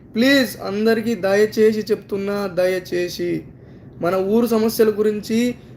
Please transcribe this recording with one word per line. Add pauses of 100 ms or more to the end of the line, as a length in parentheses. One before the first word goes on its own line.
(140)
ప్లీజ్,
అందరికీ
దయచేసి
చెప్తున్నా,
దయచేసి (560)
మన
ఊరు
సమస్యల
గురించి (220)